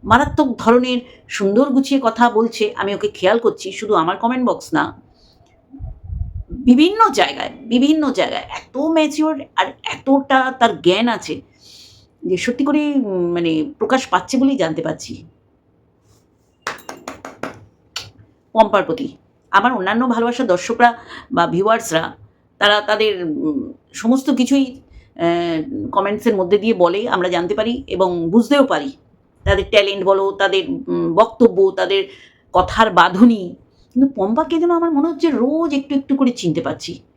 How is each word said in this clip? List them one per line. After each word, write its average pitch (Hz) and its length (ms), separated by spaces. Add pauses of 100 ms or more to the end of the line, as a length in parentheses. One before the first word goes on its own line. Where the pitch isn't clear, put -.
মারাত্মক 262 520
ধরনের 247 420 (300)
সুন্দর 214 420
গুছিয়ে 269 340
কথা 233 260
বলছে, 220 460
আমি 202 180
ওকে 208 140
খেয়াল 208 300
করছি। 202 340
শুধু 208 220
আমার 175 220
কমেন্ট 240 340
বক্স 165 220
না, - 300 (1500)
বিভিন্ন 294 580
জায়গায়, - 420 (100)
বিভিন্ন 277 520
জায়গায় - 300
এত - 360
ম্যাচিওর 311 600 (160)
আর - 100
এতটা 262 920
তার 214 240
জ্ঞান 196 260
আছে 208 320 (840)
যে 180 120
সত্যি 240 280
করে, 294 280
উম, 190 400
মানে, 160 460
প্রকাশ 254 280
পাচ্ছে 185 300
বলেই 269 200
জানতে 165 260
পারছি। - 420 (3250)
পম্পার 208 300
প্রতি 160 340 (340)
আমার 202 220
অন্যান্য 220 360
ভালোবাসার 233 380
দর্শকরা 226 480 (380)
বা 170 140
ভিউয়ার্সরা, 202 720 (420)
তারা 208 220
তাদের, 208 440
উম, 147 480 (200)
সমস্ত 262 380
কিছুই, 254 500 (360)
আহ, 339 720
কমেন্টসের 202 460
মধ্যে 190 220
দিয়ে 220 160
বলে, 185 340
আমরা 180 200
জানতে 175 260
পারি 233 320
এবং 175 440
বুঝতেও 240 340
পারি 147 280 (520)
তাদের 196 260
ট্যালেন্ট 196 340
বলো, 196 260
তাদের, 196 380
উম, 170 460
বক্তব্য, 190 560
তাদের 190 340 (480)
কথার 196 380
বাঁধুনি। 185 640 (400)
কিন্তু 269 200
পম্পাকে 262 440
যেন 349 120
আমার 339 220
মনে 294 160
হচ্ছে 339 220
রোজ 285 440
একটু 277 200
একটু 269 220
করে 269 140
চিনতে 170 300
পারছি। - 420 (140)